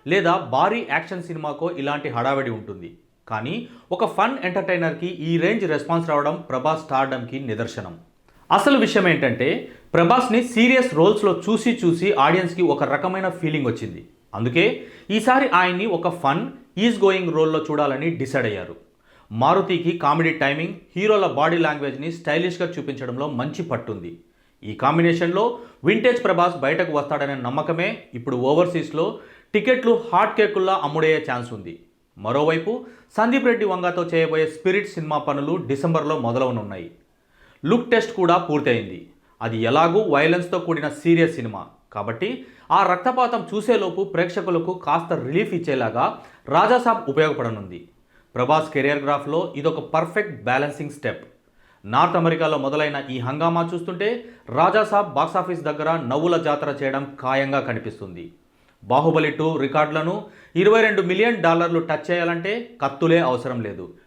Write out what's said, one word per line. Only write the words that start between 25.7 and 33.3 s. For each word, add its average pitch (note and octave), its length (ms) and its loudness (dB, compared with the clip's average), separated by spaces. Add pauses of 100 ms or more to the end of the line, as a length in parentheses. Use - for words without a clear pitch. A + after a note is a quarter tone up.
వింటేజ్ A#3 400 2
ప్రభాస్ F3 340 2
బయటకు D#3+ 340 -2
వస్తాడనే C#3+ 440 -2
నమ్మకమే D#3 640 -2 (160)
ఇప్పుడు B2+ 220 -6
ఓవర్సీస్లో D#3+ 840 0 (340)
టికెట్లు A#3 500 4 (100)
హాట్ G#3+ 240 2
కేకుల్లా F#3+ 460 2
అమ్ముడయ్యే D#3 480 2
ఛాన్స్ A#2+ 220 -6
ఉంది. F2+ 260 -14 (380)
మరోవైపు D#3+ 680 -2 (320)
సందీప్ A#3 280 2